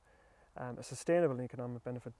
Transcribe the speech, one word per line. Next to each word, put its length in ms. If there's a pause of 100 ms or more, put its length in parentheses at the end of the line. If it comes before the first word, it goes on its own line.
(580)
um, 220
a 40
sustainable 580
economic 420
benefit 360